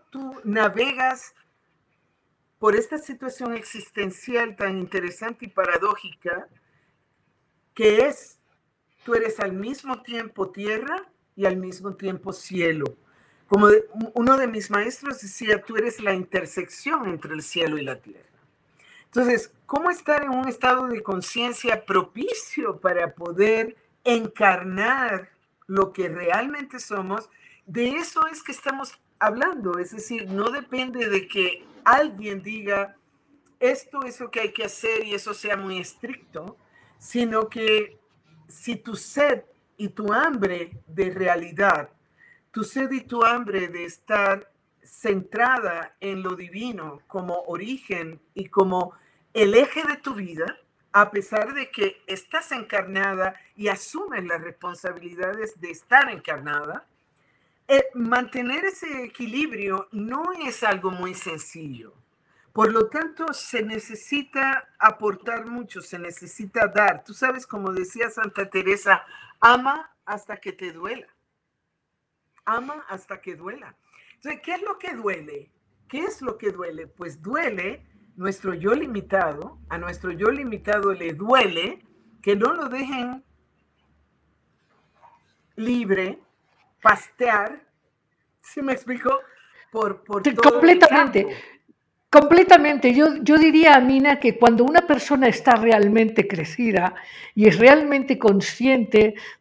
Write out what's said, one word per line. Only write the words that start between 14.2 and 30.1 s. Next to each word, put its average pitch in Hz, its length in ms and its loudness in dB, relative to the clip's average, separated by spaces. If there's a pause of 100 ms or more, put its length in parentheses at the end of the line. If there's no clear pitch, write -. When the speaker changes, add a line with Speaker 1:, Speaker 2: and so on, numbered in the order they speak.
Speaker 1:
de 269 100 0
mis 214 240 -8
maestros 240 520 -6
decía, 208 400 -2
"Tú 226 140 -8
eres 226 240 -2
la 208 120 -2
intersección 190 960 -6
entre 156 260 -10
el 151 80 -10
cielo 160 360 -4
y 147 60 -8
la 131 120 -8
tierra". - 320 -20 (800)
Entonces, 240 440 0 (160)
¿cómo 311 240 0
estar 302 320 -2
en 285 80 -6
un 262 160 -2
estado 254 400 0
de 240 160 -6
conciencia 240 840 -4
propicio 226 920 -4
para 175 360 -2
poder 214 600 0 (280)
encarnar 208 1300 0 (360)
lo 190 260 0
que 185 160 -4
realmente 240 720 -4
somos? 202 520 -8 (360)
De 233 300 -2
eso 330 300 -2
es 311 160 -8
que 285 100 -10
estamos 269 480 -8 (180)
hablando, 214 600 -2
es 180 140 -8
decir, 214 360 -10